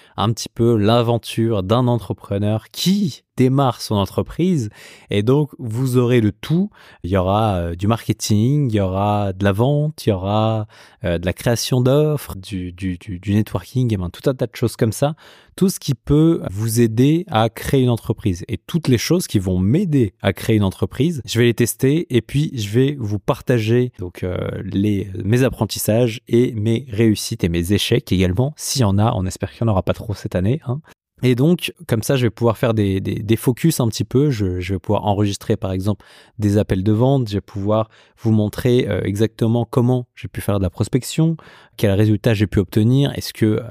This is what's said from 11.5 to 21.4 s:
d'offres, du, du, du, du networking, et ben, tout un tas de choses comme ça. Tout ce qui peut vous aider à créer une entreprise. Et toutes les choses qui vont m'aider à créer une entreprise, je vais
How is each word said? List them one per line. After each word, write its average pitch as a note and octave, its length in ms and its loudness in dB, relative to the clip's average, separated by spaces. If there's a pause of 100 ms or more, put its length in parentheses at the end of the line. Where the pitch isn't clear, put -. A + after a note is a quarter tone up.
d'offres, C#3+ 560 0
du, F#2 340 -10
du, F2+ 280 -6
du, F2+ 200 -12
du G2+ 140 -2
networking, G#2+ 580 0
et G#2 60 0
ben, F2 140 -4
tout - 180 -4
un C3 60 0
tas B2+ 100 -4
de - 100 -8
choses - 200 -2
comme A2+ 160 0
ça. D3 240 -2 (400)
Tout F#3+ 140 4
ce - 100 -6
qui C3+ 160 -4
peut D#3 560 2
vous A2 280 -2
aider B2+ 480 4
à A2 220 2
créer C3+ 320 0
une B2 80 4
entreprise. G#2 600 -2
Et - 100 -6
toutes - 280 -4
les B2 120 4
choses F3+ 260 0
qui - 140 0
vont F#2 180 0
m'aider C3 640 2
à G2+ 100 0
créer - 260 0
une G2+ 60 2
entreprise, B2+ 640 -2
je G#2+ 140 -2
vais A#2+ 60 4